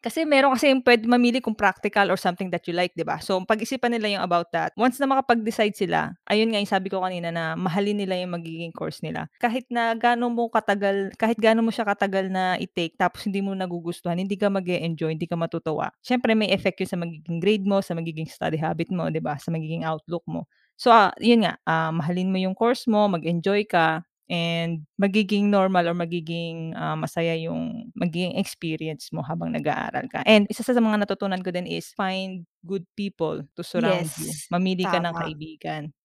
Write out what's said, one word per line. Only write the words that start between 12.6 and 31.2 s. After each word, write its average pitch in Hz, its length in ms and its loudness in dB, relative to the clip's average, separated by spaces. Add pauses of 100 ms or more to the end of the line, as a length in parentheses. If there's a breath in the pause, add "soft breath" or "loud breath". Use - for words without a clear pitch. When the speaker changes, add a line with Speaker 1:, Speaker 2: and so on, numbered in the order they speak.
Speaker 1:
i-take 170 400 -4
tapos 175 260 0
hindi 196 160 -2
mo 196 140 -2
nagugustuhan, 175 640 -4
hindi 196 180 -2
ka 202 140 2
mag-e-enjoy, 165 640 -2
hindi 160 120 -4
ka 170 100 -2
matutuwa. 160 500 -2 (140)
Siyempre 247 340 2
may 208 160 2
effect 196 300 0
yun 185 60 -6
sa 175 100 -2
magiging 170 420 -6
grade 202 240 2
mo, 196 160 4
sa 170 160 -6
magiging 160 320 -6
study 156 300 -2
habit 165 340 -2
mo, 165 160 -2
'di 156 140 -2
ba? 147 160 -4
Sa - 140 -6
magiging 160 340 -4
outlook 160 400 -6
mo. 165 180 -8 (320)
So, 247 160 4
ah, 202 280 8
yun 226 240 6
nga, 170 120 -4 (100)
ah, 160 260 0
mahalin 175 400 -2
mo 185 80 0
yung 185 160 -2
course 233 320 0
mo, 208 200 6
mag-enjoy 175 600 0
ka, 165 320 4 (300)
and 170 640 -2
magiging 202 560 2
normal 190 340 4
or 170 100 0
magiging, 165 800 -4
ah, 156 240 -4
masaya 165 400 -2
yung - 560 -6
magiging 175 460 -2
experience 156 720 -6
mo 165 80 -6
habang 165 320 -6
nag-aaral - 560 -4
ka. 254 160 -6
And 208 240 6
isa - 160 -6
sa 247 140 0
mga 214 260 2
natutunan 190 380 -4